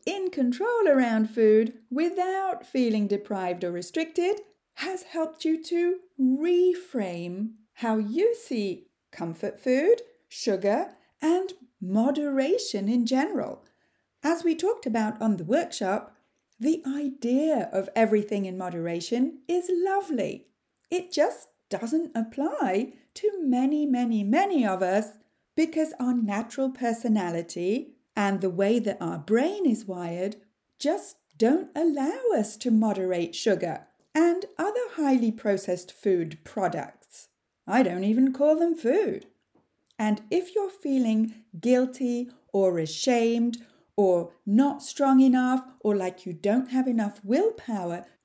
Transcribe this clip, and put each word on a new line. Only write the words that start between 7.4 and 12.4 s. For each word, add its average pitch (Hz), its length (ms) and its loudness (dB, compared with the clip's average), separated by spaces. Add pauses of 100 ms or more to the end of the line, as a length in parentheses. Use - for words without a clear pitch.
how 226 220 -2
you 285 380 0
see 208 520 -6 (240)
comfort 170 480 -8
food, 302 440 2 (260)
sugar, 202 640 -2 (280)
and 370 340 0 (260)
moderation 269 1080 0